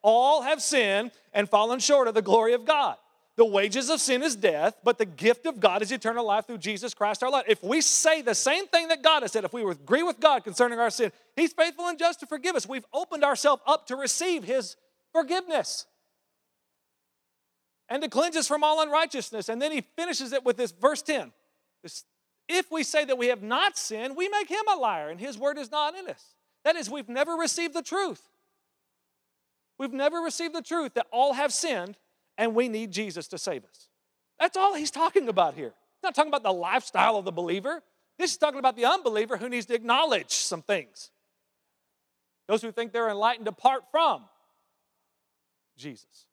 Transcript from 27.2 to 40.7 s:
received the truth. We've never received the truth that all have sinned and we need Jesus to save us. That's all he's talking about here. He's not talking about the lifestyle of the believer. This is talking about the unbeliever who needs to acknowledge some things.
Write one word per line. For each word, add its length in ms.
received 360
the 100
truth. 460
We've 160
never 260
received 340
the 80
truth 320
that 160
all 220
have 220
sinned 420
and 160
we 160
need 200
Jesus 380
to 100
save 280
us. 240
That's 180
all 160
he's 180
talking 380
about 240
here. 220
He's 60
not 120
talking 160
about 120
the 100
lifestyle 640
of 100
the 60
believer. 500
This 140
is 80
talking 200
about 180
the 100
unbeliever 500
who 140
needs 160
to 80
acknowledge 560
some 320
things. 480